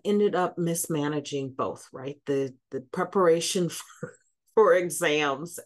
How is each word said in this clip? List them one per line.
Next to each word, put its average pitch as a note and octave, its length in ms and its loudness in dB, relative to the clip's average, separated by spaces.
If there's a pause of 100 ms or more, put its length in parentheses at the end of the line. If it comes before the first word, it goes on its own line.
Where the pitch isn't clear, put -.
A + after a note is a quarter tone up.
ended G#3 300 2
up F3 240 0
mismanaging D3 920 -2
both, A2+ 420 -6
right? C3+ 240 -10 (100)
The, C3+ 280 -2 (160)
the C3+ 100 -8
preparation F3+ 880 2
<laughs> - 320 -12
for, - 140 -14 (400)
for G3 200 6
exams D3+ 920 0